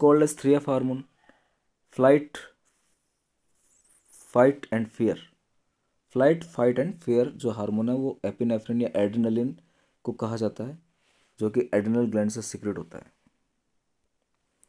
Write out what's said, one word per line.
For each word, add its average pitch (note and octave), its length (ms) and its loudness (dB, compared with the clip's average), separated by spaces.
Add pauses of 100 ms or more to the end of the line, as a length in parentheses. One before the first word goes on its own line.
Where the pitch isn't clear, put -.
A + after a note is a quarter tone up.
called D3 200 6
as D3+ 160 0
three C#3 200 4
F C#3+ 100 -4
hormone, C3 340 -2 (920)
flight, C#3+ 480 2 (1900)
fight C3+ 380 4
and A2+ 280 -4
fear, G2+ 160 2 (1000)
flight, D3+ 360 4
fight B2 300 0
and E3+ 200 -4
fear A#2+ 320 0
जो - 180 -6
हार्मोन G#2+ 380 -4
है, B2+ 60 -2
वो C3+ 300 -6
एपिनेफ्रिन A#2 580 -4
या A#2 140 -2
एड्रेनलिन A2+ 580 0 (500)
को A#2+ 80 -6
कहा A2+ 240 -6
जाता G#2+ 280 -4
है, D3+ 140 -14 (600)
जो G#2+ 100 0
कि B2 100 2 (140)
एड्रिनल A2+ 360 2
ग्लैंड G#2+ 200 0
से A2+ 120 -10
सीक्रेट G#2 360 -8
होता E2+ 200 -16
है। - 140 -20 (1600)